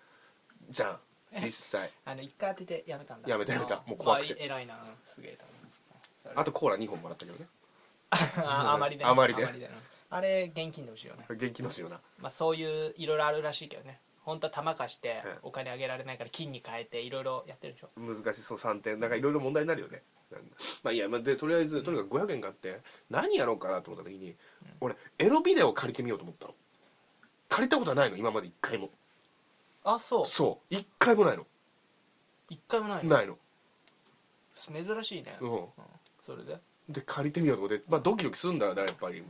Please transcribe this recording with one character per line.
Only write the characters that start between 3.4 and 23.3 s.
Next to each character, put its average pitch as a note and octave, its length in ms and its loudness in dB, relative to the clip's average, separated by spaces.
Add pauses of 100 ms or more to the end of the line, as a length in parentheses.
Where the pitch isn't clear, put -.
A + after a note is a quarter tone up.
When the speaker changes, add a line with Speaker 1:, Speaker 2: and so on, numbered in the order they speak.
Speaker 1:
た、 - 80 -2
や - 60 0
め - 80 -2
た。 G2+ 100 -2
Speaker 2:
あ - 80 -10
あ。 A#2 60 -10
Speaker 1:
も G2+ 60 -6
う - 20 -8
怖 - 220 4
く D3 60 -4
て。 - 80 -6
Speaker 2:
ま - 60 -12
あ、 D3 40 -6
偉 C3+ 160 -6
い B2 80 -12
な。 A2+ 100 -16 (260)
す - 160 -20
げ - 100 -16
え - 80 -18 (840)
な。 B2 160 -2
Speaker 1:
あ D3+ 40 2
と D3+ 80 -2
コ - 140 0
ー A2+ 40 6
ラ G2 60 2
二 G#2+ 100 -4
本 F#2+ 140 -8
も E2+ 80 -12
ら E2+ 60 -10
っ - 20 -12
た F2 100 -16
け F2 60 -14
ど - 60 -14
ね。 - 100 -16 (640)
Speaker 2:
<laughs> E3 280 2
あ、 C#3+ 340 2
あ D3 60 6
ま C#3+ 100 2
り D3 80 -4
で。 C#3 80 -4
Speaker 1:
あ B2 100 10
ま B2+ 120 10
り - 80 2
で。 G#2+ 80 0
Speaker 2:
あ B2 40 2
ま A#2+ 60 -6
り - 60 -14
で - 80 -12
な。 - 80 -16 (360)
あ F3+ 100 -4
れ、 F#3+ 340 2
現 D#3+ 180 -6
金 D3 120 -12
で A#2 60 -12
欲 A2 80 -16
し - 80 -18
い - 20 -16
よ - 80 -16
ね。 - 120 -18
Speaker 1:
現 A#2+ 220 -4
金 B2 140 -8
欲 - 80 -6
し - 60 -10
い - 20 -10
よ E2 80 -8
な。 - 120 -14 (200)
Speaker 2:
ま C3+ 80 -8
あ、 - 20 -8
そ D#3+ 220 2
う E3 40 -2
い D#3 300 -2
う、 D#3 100 -8
い E3 80 -8
ろ D3+ 120 2
い - 20 4
ろ D3+ 80 4
あ D3+ 60 4
る D3+ 100 0
ら D3+ 100 -2
し D3+ 120 -8
い C#3+ 40 -14
け - 100 -14
ど - 40 -16
ね。 C3+ 180 -18 (240)
本 D#3 140 -6
当 D#3 80 0
は D3+ 60 -8
玉 D#3 240 -2
貸 B2 180 -6
し - 40 -16
て、 A2+ 260 -4
Speaker 1:
う G2+ 40 -8
ん。 F2+ 100 -8 (100)
Speaker 2:
お - 20 -12
金 B2+ 220 -8
あ B2+ 40 -8
げ C3 120 -4
ら B2+ 100 -6
れ C3+ 60 -10
な C3+ 80 -10
い B2 60 -10
か A#2+ 40 -10
ら A#2 80 -10
金 D3+ 220 -8
に A#2+ 120 -12
変 A#2 180 -8
え - 20 -14
て、 A#2 160 -6
い B2 100 -8
ろ C3 120 -4
い - 20 -8
ろ C3 240 -4
や - 80 -16
っ - 20 -20
て - 80 -14
る C3+ 80 -14
で - 60 -20
し - 20 -20
ょ。 - 140 -20
Speaker 1:
難 A2+ 220 -8 (140)
し A2 60 -14
い、 A2 40 -16
そ - 120 -10
う、 G#2 40 -6
三 G#2+ 220 -2
点。 G#2+ 200 -4
な A#2 80 0
ん - 20 -4
か A#2 60 2
い A2+ 40 -2
ろ C#3+ 100 4
い - 20 4
ろ D3 80 2
問 C3+ 120 0
題 D3+ 120 2
に D#3+ 40 0
な E3 60 2
る - 60 -2
よ - 80 -10
ね。 - 160 -16 (800)
ま - 60 0
あ - 20 2
い A#2 40 2
い - 20 2
や、 G2+ 100 0
ま A#2 100 0
あ、 - 20 -4
で、 C3 160 2
と D3+ 120 -2
り E3 80 4
あ - 20 6
え E3 60 6
ず、 D3+ 180 0
と D#3+ 80 -4
に E3 60 0
か G#2 80 0
く G2 60 -10
五 C3+ 100 2
百 G3+ 100 0
円 C3+ 100 -2
買 F#2+ 120 -6
っ - 20 -20
て、 F#2+ 280 -10 (280)
何 C4 240 2